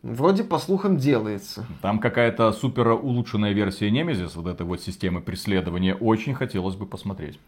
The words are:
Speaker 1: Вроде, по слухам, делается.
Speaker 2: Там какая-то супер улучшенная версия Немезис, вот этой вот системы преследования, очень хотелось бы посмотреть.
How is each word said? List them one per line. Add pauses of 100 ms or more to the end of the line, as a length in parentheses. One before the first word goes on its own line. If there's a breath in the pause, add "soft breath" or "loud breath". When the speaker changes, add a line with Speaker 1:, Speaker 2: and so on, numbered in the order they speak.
Speaker 1:
Вроде,
по
слухам,
делается. (160)
Speaker 2:
Там
какая-то
супер
улучшенная
версия
Немезис,
вот
этой
вот
системы
преследования,
очень
хотелось
бы
посмотреть.